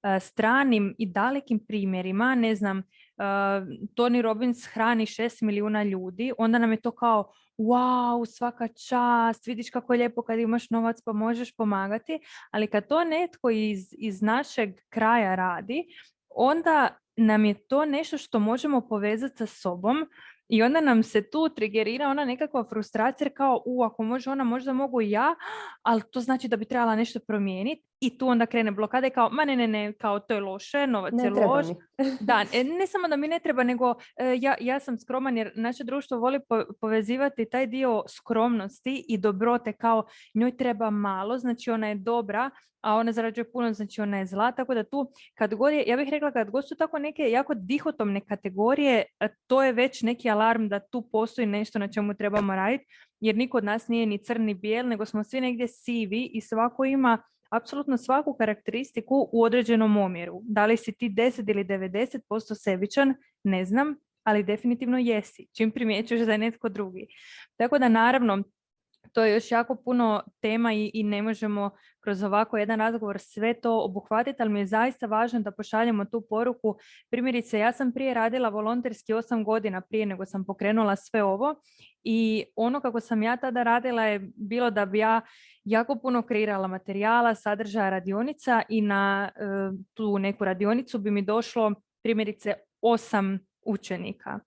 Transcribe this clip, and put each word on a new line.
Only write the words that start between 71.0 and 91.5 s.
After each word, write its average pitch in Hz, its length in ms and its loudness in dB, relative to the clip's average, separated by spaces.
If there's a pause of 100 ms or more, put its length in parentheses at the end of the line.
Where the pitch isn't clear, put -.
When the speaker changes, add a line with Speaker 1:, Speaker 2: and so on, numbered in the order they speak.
Speaker 1:
ne 208 180 -2
možemo 208 500 -2 (280)
kroz 202 240 -4
ovako 214 340 0
jedan 214 220 0
razgovor 220 400 -2
sve 226 340 -4
to 233 260 0
obuhvatiti, 214 640 -2
ali 220 100 0
mi 208 80 0
je 196 60 0
zaista 226 400 0
važno 226 340 0
da 202 120 -4
pošaljemo 214 540 0
tu 226 240 -6
poruku. 220 480 -2 (320)
Primjerice, 233 500 0
ja 226 120 4
sam 247 220 -2
prije 269 200 -2
radila 233 360 0
volonterski 220 640 -4
osam 226 300 -2
godina 208 380 -2
prije 214 240 -2
nego 190 200 -6
sam 190 200 -6
pokrenula 208 500 2
sve 214 280 -2
ovo 214 320 0 (480)
i 220 420 2 (100)
ono 247 260 -2
kako 240 180 -4
sam 220 240 -2
ja 240 140 0
tada 247 260 -2
radila 233 400 2
je 208 320 -2
bilo 233 340 -2
da 202 160 0
bi 196 140 0
ja 220 220 4 (420)
jako 226 320 2
puno 240 260 0
kreirala 208 460 -2
materijala, 208 680 0
sadržaja, 208 540 -2
radionica 214 800 0
i 220 120 0
na, 196 540 0
e, - 60 -12 (520)
tu 202 260 -2
neku 196 260 -2
radionicu 208 540 0
bi 208 120 -2
mi 202 100 2
došlo 214 520 0 (300)